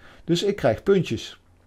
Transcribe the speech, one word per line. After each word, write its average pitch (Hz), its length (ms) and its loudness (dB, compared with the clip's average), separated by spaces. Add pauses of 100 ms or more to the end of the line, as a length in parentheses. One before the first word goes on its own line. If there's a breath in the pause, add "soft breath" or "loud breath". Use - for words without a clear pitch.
(240 soft breath)
Dus 170 200 -2
ik 202 120 0
krijg 113 280 0
puntjes. 175 560 0 (280)